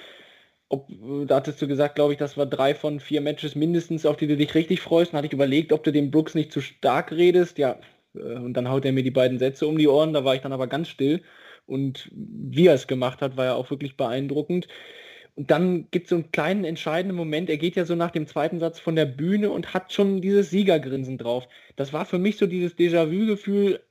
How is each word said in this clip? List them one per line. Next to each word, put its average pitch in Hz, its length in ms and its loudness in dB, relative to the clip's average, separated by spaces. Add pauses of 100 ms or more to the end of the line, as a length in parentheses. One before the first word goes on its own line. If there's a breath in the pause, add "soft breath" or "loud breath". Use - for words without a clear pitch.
(680 soft breath)
ob, 139 200 -6 (380)
da 165 100 4
hattest 147 240 -2
du 147 80 -4
gesagt, 143 280 0
glaub 147 160 4
ich, 143 40 -4
das 143 220 -6
war 143 80 0
drei 135 280 0
von 151 240 -6
vier 147 220 -4
Matches 147 340 -6
mindestens, 160 520 0
auf 147 100 2
die 160 100 -2
du 147 120 0
dich 147 160 0
richtig 165 260 2
freust. 170 320 2
Dann 156 60 -2
hatte 143 80 -4
ich 147 80 -6
überlegt, 139 360 2
ob 151 140 0
du 156 80 2
den 143 180 2
Brooks 156 240 2
nicht 151 160 -2
zu 143 120 -4
stark 139 500 -2
redest. 175 460 4
Ja, 135 200 0 (360 soft breath)
äh, - 60 -14
und 123 340 -10
dann 123 160 -2
haut 135 160 0
er 135 60 2
mir 131 100 2
die 127 80 0
beiden 127 280 2
Sätze 135 280 0
um 156 100 0
die 151 100 6
Ohren. 151 280 4
Da 139 100 0
war 131 100 2
ich 135 60 -4
dann 139 140 -8
aber 127 140 -4
ganz 143 200 -4
still. 139 320 0 (460 soft breath)
Und 135 480 -6
wie 143 540 2
er 156 60 8
es 123 120 -2
gemacht 127 340 -4
hat, 131 160 -4
war 131 80 -2
ja 127 100 0
auch 127 140 -6
wirklich 139 300 -8
beeindruckend. 139 680 -4 (680 loud breath)
Und 143 160 -4
dann 175 400 2
gibt's 180 180 -4
so 185 60 2
einen 165 180 -4
kleinen 185 320 -2
entscheidenden 170 540 -4
Moment. 165 320 -4
Er 151 80 0
geht 170 180 -4
ja 185 80 0
so 165 100 -2
nach 170 160 -2
dem 156 160 -6
zweiten 160 320 -4
Satz 165 220 -4
von 160 160 -2
der 156 80 4
Bühne 175 460 -2
und - 240 -8
hat - 180 -4
schon 196 300 0
dieses 196 260 2
Siegergrinsen 139 720 0
drauf. 120 300 -4 (280 soft breath)
Das 139 160 -6
war 156 140 -4
für 185 120 -4
mich 202 200 0
so 208 80 2
dieses 175 320 -4
Déjà-vu-Gefühl 196 1000 2 (100)